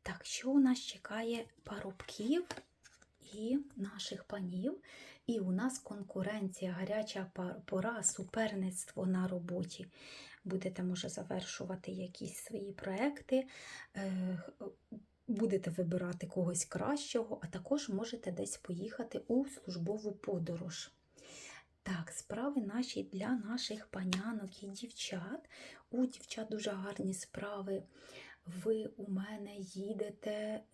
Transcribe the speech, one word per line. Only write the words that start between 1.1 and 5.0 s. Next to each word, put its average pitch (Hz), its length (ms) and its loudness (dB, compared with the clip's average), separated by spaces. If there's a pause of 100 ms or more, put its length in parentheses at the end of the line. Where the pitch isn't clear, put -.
парубків 214 840 0 (840)
і 226 260 2 (160)
наших 196 480 -4
панів? 196 580 -2 (460)